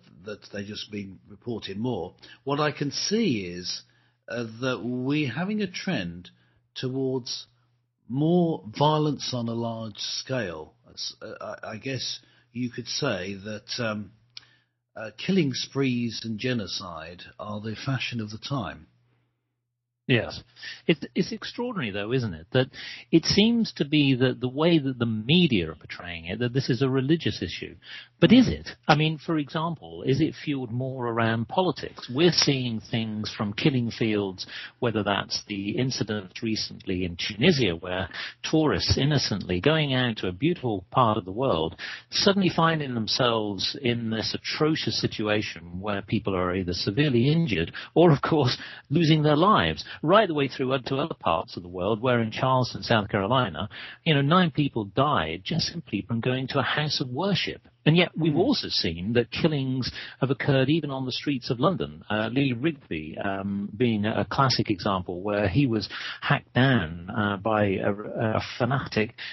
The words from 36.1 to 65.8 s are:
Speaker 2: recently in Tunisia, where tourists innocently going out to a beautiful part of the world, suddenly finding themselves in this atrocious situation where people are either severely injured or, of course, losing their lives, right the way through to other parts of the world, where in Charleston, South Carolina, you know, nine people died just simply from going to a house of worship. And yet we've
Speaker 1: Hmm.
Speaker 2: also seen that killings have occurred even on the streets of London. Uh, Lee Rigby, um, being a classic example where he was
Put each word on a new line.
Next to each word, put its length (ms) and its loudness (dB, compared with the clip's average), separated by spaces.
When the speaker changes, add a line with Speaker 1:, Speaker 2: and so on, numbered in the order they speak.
Speaker 2:
recently 600 -4
in 140 -6
Tunisia, 580 2
where 320 -4
tourists 560 2
innocently 600 0
going 360 2
out 220 0
to 100 -4
a 40 -2
beautiful 600 -2
part 260 4
of 80 -6
the 60 -10
world, 480 -2
suddenly 440 2
finding 380 0
themselves 880 0
in 300 0
this 240 -4
atrocious 640 -2
situation 800 -2
where 240 -4
people 320 -2
are 200 2
either 180 -2
severely 580 2
injured 400 2
or, 160 8
of 100 4
course, 340 2
losing 320 4
their 120 6
lives, 480 4
right 260 6
the 60 -2
way 160 0
through 360 -2
to 120 -2
other 160 -2
parts 420 -2
of 80 -10
the 60 -12
world, 320 0
where 180 4
in 100 0
Charleston, 540 0
South 240 2
Carolina, 640 0
you 100 4
know, 80 4
nine 300 4
people 320 0
died 600 0
just 240 -2
simply 380 -6
from 140 -2
going 280 -2
to 120 -2
a 40 0
house 360 -2
of 100 -4
worship. 520 -2
And 100 6
yet 220 4
we've 160 2
Speaker 1:
Hmm. 60 2
Speaker 2:
also 280 2
seen 460 -2
that 180 2
killings 580 0
have 120 0
occurred 380 2
even 220 0
on 140 -4
the 80 -4
streets 360 -4
of 120 0
London. 480 0
Uh, 200 0
Lee 220 2
Rigby, 720 -4
um, 540 -4
being 280 4
a 240 0
classic 400 2
example 520 -2
where 260 2
he 180 4
was 220 0